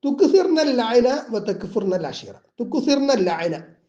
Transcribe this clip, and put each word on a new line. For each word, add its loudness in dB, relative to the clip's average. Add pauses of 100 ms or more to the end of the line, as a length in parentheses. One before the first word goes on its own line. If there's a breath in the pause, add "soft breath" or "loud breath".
തുക്സിർന 4 (200)
ലഅന 4 (260)
വ -4
തക്ഫുർന -4 (120)
അശീറ, -16 (240)
തുക്സിർന 0 (180)
ലഅന -4 (340)